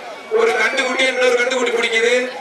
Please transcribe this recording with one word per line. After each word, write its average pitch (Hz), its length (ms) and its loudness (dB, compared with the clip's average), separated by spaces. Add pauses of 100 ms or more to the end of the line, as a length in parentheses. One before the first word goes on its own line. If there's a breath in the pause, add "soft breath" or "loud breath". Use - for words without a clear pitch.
(380)
ஒரு 233 120 4 (120)
கண்டுக்குட்டி 254 480 0
இன்னொரு 247 280 2
கண்டுக்குட்டி 247 380 0
பிடிக்குது. 233 360 0 (280)